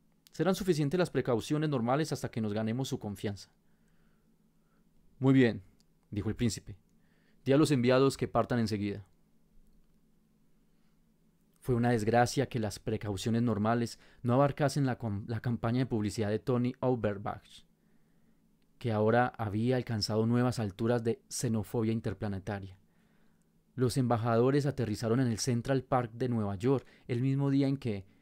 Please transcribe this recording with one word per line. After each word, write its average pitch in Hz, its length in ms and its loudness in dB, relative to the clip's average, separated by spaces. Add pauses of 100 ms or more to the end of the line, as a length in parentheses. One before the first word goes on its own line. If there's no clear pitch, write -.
(320)
Serán 175 220 0
suficientes 180 460 0
las 175 100 2
precauciones 139 600 0
normales 135 420 0
hasta 127 180 -6
que 120 120 -6
nos 107 120 -2
ganemos 110 340 -2
su 131 120 -4
confianza". 101 500 -8 (1700)
"Muy 135 160 6
bien", 117 300 4 (480)
dijo 104 180 -4
el 104 60 -4
príncipe. 110 420 -4 (680)
"Di 127 80 2
a 139 60 6
los 151 120 4
enviados 131 480 4
que - 100 -4
partan 120 320 0
enseguida". 101 460 -2 (2500)
Fue 127 120 -2
una 120 160 4
desgracia 117 580 2
que 127 120 -6
las 104 180 -4
precauciones 110 640 -2
normales 113 580 0 (220)
no 117 140 0
abarcasen 139 500 2
la 123 140 -2
com-, 104 280 -6
la 113 120 -6
campaña 120 400 -2
de 131 80 0
publicidad 107 420 -2
de 110 80 0
Tony 123 420 -2
Auerbach, 107 840 -4 (1120)
que 120 140 -4
ahora 113 460 2
había 113 400 0
alcanzado 110 500 -2
nuevas 123 320 2
alturas 113 440 -2
de 113 240 -4
xenofobia 113 640 -2
interplanetaria. 98 840 -6 (960)
Los 123 240 0
embajadores 120 720 2
aterrizaron 117 520 0
en 127 80 2
el 110 120 -2
Central 127 440 -2
Park 123 300 0
de 123 160 -4
Nueva 104 260 -2
York 123 300 0 (220)
el 120 140 -2
mismo 139 280 0
día 139 180 2
en 135 100 0
que 104 280 -6 (160)